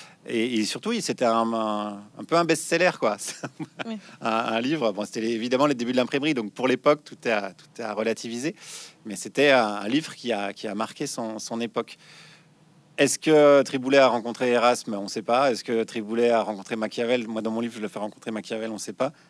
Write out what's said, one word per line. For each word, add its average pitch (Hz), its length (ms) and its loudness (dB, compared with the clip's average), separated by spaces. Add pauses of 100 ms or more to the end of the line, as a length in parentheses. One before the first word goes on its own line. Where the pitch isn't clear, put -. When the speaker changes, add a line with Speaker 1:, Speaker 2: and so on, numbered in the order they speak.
(280)
Speaker 1:
Et, 120 300 0
et 107 60 2
surtout, 208 280 -4
il, 226 100 0
c'était 127 220 -4
un, 113 280 2
un, 104 400 -4 (260)
un 110 80 -12
peu 160 100 0
un 170 80 4
best-seller, 165 540 2
quoi. 104 180 0 (340)
<laughs> - 360 -12
Speaker 2:
Oui. 220 100 -8 (240)
Speaker 1:
Un, 117 100 -2
un 113 300 0
livre, 127 320 0
bon, 104 140 -6
c'était 117 160 -8
les, 113 80 -2
évidemment 123 360 2
les 147 80 2
débuts 120 180 -4
de 123 40 2
l'imprimerie, 135 380 0
donc 107 180 -4
pour 127 160 -2
l'époque, 147 360 2
tout - 120 -18 (100)
est 120 40 0
à, 101 220 -2
tout - 280 -20
est 117 40 -6
à 107 100 -6
relativiser. 113 600 -4 (520)
Mais 101 100 -8
c'était 135 340 2
un, 123 160 6
un 104 220 -4
livre 147 260 -2
qui 120 180 -4
a, 101 200 -2
qui - 160 -10
a 101 60 -6
marqué 110 320 -6
son, 110 320 -8
son 117 220 -8
époque. 117 360 -6 (1000)
Est-ce 139 200 2
que 147 440 8
Triboulet 135 360 2
a 131 100 8
rencontré 120 420 0
Erasme ? 120 440 2
On 101 140 -6
sait 110 140 -6
pas. 127 300 2
Est-ce 104 120 -4
que 113 200 0
Triboulet 117 460 0
a 113 120 4
rencontré 101 340 -6
Machiavel ? 117 520 -2
Moi, 113 140 -4
dans 110 80 -2
mon 113 100 -2
livre, 117 160 -4
je 110 60 -10
le 107 60 -6
fais 104 100 -10
rencontrer 104 320 -8
Machiavel, 110 400 -6
on 107 80 -10
sait 107 160 -10
pas. 135 180 -2 (180)